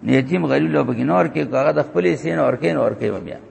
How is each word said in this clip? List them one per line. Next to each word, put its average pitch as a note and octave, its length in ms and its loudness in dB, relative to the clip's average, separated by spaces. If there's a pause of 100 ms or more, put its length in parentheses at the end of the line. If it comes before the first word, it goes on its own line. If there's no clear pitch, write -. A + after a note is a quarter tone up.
نو A#2+ 100 -4
یتیم C#3+ 320 2
غریب D3 260 2
له D3 120 2
پکې B2 240 -2
نه E3 80 2
ورکوي، D#3+ 300 2
که B2+ 120 -6
هغه D3 140 2
د D3 160 2
خپلې F3 280 0
حصې D#3+ 200 -4
نه D#3 120 0
ورکوي، C#3 260 0
نو C#3 100 0
ورکوي A2 280 -2
به F#2+ 80 -4
بیا. - 200 -12 (120)